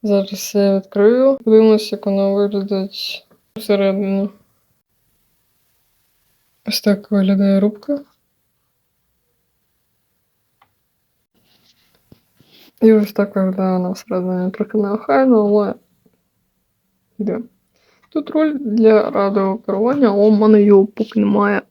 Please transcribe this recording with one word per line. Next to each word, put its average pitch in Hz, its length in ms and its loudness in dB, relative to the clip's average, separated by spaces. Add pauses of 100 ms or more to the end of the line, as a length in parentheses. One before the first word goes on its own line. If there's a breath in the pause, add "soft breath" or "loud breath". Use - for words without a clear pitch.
Зараз 196 520 -4
я 196 220 2
відкрию. 247 600 2
Подивимось, 220 540 2
як 208 140 -10
воно 196 280 -2
виглядить 202 920 -6 (280)
всередині. 196 760 -2 (2250)
Ось - 160 -8
так 202 300 -2
виглядає 196 480 2
рубка. 208 400 -4 (4000 soft breath)
І 220 120 6
ось 208 200 0
так 202 220 -4
виглядає 185 420 -2
вона 180 140 -4
всередині. 185 600 -6
Трохи 208 260 -6
неохайно, 214 680 0
але 202 280 0 (1400)
йде. - 220 -6 (680)
Тут 302 200 -6
руль 311 300 0
для 220 520 2
радіокерування, 202 960 -2
але 202 220 2
в 220 40 4
мене 214 300 4
його 202 240 6
поки 220 320 -6
немає. 202 520 0